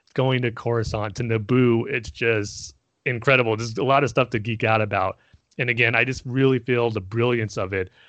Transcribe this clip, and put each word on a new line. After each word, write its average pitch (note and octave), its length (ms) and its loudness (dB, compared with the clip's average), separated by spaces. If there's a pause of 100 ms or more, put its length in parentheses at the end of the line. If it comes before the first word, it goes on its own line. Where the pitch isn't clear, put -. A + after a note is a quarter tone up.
(120)
going C3 300 0
to A#2 80 0
Coruscant, A2 640 -4
to B2 80 -6
Naboo? A#2 680 2
It's B2+ 220 -4
just A2 640 -2 (300)
incredible. B2 520 2
There's A2+ 200 -6
a - 60 -2
lot C3+ 200 4
of A#2 80 2
stuff B2+ 200 0
to A#2 80 -2
geek A2 240 -6
out A2 180 2
about. G2 360 -2 (400)
And B2 120 -2
again, A#2 260 2
I A#2 80 4
just B2+ 220 -6
really C3 340 2
feel A#2+ 320 0
the G#2 100 -4
brilliance A#2 560 -2
of G2 160 -4
it F#2 160 -2 (200)